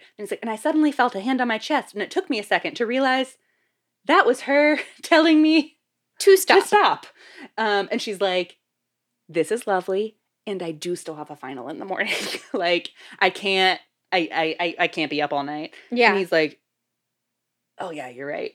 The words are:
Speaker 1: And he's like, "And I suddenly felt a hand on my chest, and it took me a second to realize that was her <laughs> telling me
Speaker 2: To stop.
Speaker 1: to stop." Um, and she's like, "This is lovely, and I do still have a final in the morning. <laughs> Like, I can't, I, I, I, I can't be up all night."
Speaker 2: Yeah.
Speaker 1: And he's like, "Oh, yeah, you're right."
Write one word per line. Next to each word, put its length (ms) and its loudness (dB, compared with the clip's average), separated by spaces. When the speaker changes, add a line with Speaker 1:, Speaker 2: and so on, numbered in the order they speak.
Speaker 1:
And 80 -12
he's 60 -6
like, 100 -8
"And 80 -8
I 80 -6
suddenly 340 2
felt 240 0
a 60 -6
hand 180 -2
on 80 -2
my 120 -2
chest, 340 -4
and 100 -6
it 80 -10
took 180 -4
me 100 -2
a 40 -8
second 320 -2
to 100 -2
realize 520 -2
that 200 4
was 160 0
her 380 2
<laughs> 100 -20
telling 400 4
me 360 2
Speaker 2:
To 160 8
stop. 260 6
Speaker 1:
to 60 -2
stop." 380 2
Um, 320 0
and 120 -4
she's 180 -8
like, 380 -2
"This 200 0
is 160 -4
lovely, 520 -2
and 160 -6
I 100 -8
do 260 -8
still 180 -12
have 160 -14
a 60 -16
final 320 -12
in 100 -12
the 60 -12
morning. 280 -4
<laughs> 200 -14
Like, 380 0
I 100 4
can't, 500 0
I, 220 -2
I, 260 -2
I, 200 -4
I 80 0
can't 240 -4
be 100 -2
up 100 -2
all 120 -4
night." 320 -10
Speaker 2:
Yeah. 180 4
Speaker 1:
And 80 2
he's 140 -2
like, 280 0
"Oh, 140 -10
yeah, 180 -12
you're 180 -14
right." 280 -8